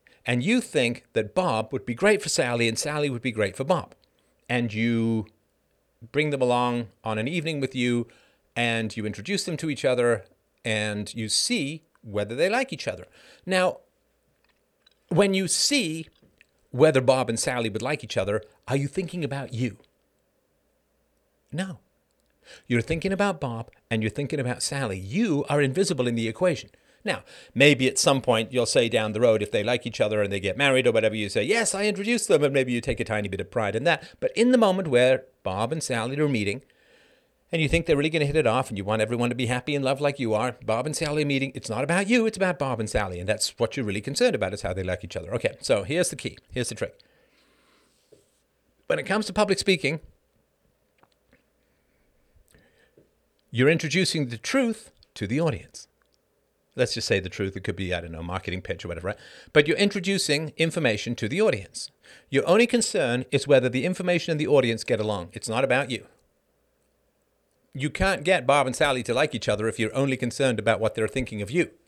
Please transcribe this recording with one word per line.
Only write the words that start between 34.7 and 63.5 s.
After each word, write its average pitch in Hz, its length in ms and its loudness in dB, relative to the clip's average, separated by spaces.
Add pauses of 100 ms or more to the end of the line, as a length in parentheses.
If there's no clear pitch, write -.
where 127 340 4 (200)
Bob 104 280 -2
and 156 100 -4
Sally 123 380 -4
are 151 80 2
meeting, 110 360 0 (880)
and 165 100 0
you 143 80 2
think 165 160 2
they're 151 100 4
really 143 140 2
gonna 156 160 0
hit 143 100 -4
it 147 120 4
off, 127 220 2
and 104 80 -6
you 95 60 -4
want 107 180 0
everyone 120 280 0
to 117 60 -2
be 123 100 -2
happy 123 280 -2
and 139 120 -2
love 135 160 0
like 139 180 0
you 110 140 0
are, 117 320 0
Bob 113 200 0
and 151 100 -4
Sally 151 280 -2
are - 20 2
meeting, 135 300 0
it's - 140 -10
not 113 140 -2
about 180 240 0
you, 226 180 4
it's 220 120 -2
about 185 220 0
Bob 131 200 -2
and 107 100 -4
Sally, 95 300 -2
and 95 100 -4
that's - 280 -2
what 117 200 0
you're 127 80 -2
really 104 160 -2
concerned 196 340 0
about, 98 180 -2
is - 100 -8
how 92 100 -4
they 95 100 -4
like 90 200 -4
each - 120 -14
other. 90 180 -6
Okay, - 280 -2
so 180 220 2
here's 151 260 0
the 147 60 -8
key, - 220 -10 (140)
here's 123 180 -4
the 113 60 -10
trick. - 240 -6 (1900)
When 156 120 0
it 147 40 -6
comes 208 240 0
to 175 60 -10
public 196 260 2
speaking, 160 420 0 (3500)
you're 127 200 4
introducing 160 580 0
the 117 100 -8
truth - 540 -2 (220)
to - 120 -6
the 120 140 -2
audience. - 480 -4 (880)
Let's 123 180 0
just 113 140 -6
say 101 120 2
the 90 100 -6
truth, 95 280 -4
it 92 60 -12
could 95 120 -4
be, 90 180 -4
I 85 80 -4
don't 82 100 -12
know, 82 100 -10
marketing 90 400 -6
pitch 87 240 -10
or 85 40 -8
whatever, 82 180 -8
right? 104 100 -6 (340)
But 147 160 6
you're 160 100 0
introducing 185 800 0
information 127 580 0
to 110 120 -4
the 160 140 -2
audience. 131 480 -2 (400)
Your 135 180 2
only 220 200 6
concern 139 640 0
is 143 160 0
whether 127 200 6